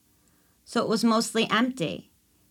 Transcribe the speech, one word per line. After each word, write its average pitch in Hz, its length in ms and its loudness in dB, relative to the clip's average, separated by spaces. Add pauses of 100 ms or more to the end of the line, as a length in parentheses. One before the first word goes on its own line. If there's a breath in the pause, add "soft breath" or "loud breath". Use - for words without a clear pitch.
(640)
So - 160 -2
it - 80 -2
was 220 140 0
mostly 226 460 2
empty. 214 600 -2 (420)